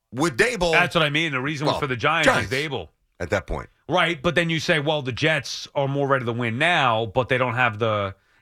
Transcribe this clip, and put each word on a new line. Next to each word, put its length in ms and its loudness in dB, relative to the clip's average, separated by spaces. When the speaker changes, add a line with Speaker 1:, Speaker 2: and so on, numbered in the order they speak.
Speaker 1:
With 260 0
Daboll. 340 2
Speaker 2:
That's 220 4
what 100 4
I 60 0
mean. 220 -2
The 80 -2
reason 260 -4
Speaker 1:
Well, 120 0
Speaker 2:
for 80 -2
the 100 -2
Giants 300 2
Speaker 1:
Giants. 260 2
Speaker 2:
is 60 -2
Daboll. 200 -8
Speaker 1:
At 100 -6
that 160 -2
point. 220 -8
Speaker 2:
Right, 340 0
but 140 0
then 120 0
you 120 -2
say, 180 2
"Well, 240 -2
the 100 -4
Jets 640 -2
are 140 0
more 180 0
ready 180 2
to 80 -2
win 260 -2
now, 480 2
but 220 -2
they 80 2
don't 180 0
have 260 2
the," 340 0